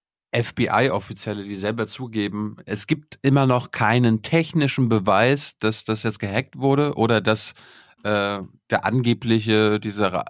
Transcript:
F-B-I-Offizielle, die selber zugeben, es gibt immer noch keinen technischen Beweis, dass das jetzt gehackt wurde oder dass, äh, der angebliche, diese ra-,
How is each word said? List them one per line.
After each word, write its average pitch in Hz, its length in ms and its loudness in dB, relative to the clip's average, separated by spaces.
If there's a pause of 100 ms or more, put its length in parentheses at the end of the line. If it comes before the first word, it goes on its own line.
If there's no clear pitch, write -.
(320)
F-B-I-Offizielle, 104 1120 -2
die 101 140 -10
selber 107 300 -4
zugeben, 104 800 -6
es 104 200 -6
gibt - 380 -4
immer 139 240 4
noch 123 240 0
keinen 113 500 2
technischen 156 680 0
Beweis, 110 680 2
dass 107 260 -2
das 110 200 -4
jetzt 113 160 -4
gehackt 107 400 -6
wurde 139 340 2
oder 110 260 2
dass, 107 360 -2 (480)
äh, 101 360 -2 (300)
der - 160 0
angebliche, 110 960 2
diese 104 340 -2
ra-, 90 160 -4